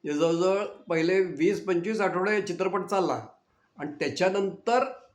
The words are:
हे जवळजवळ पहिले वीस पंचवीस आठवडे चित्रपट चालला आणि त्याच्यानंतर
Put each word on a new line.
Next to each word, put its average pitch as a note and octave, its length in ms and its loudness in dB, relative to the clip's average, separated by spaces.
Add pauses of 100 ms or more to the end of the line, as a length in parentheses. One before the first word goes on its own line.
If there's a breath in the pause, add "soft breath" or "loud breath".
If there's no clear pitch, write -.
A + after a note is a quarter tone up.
हे D3 80 -4
जवळजवळ E3+ 520 2
पहिले E3+ 540 0
वीस F3 460 0
पंचवीस F#3+ 360 0
आठवडे F#3+ 400 0
चित्रपट F#3+ 440 -2
चालला D#3+ 420 -2 (500)
आणि D3 220 -8
त्याच्यानंतर F#3+ 840 0 (320)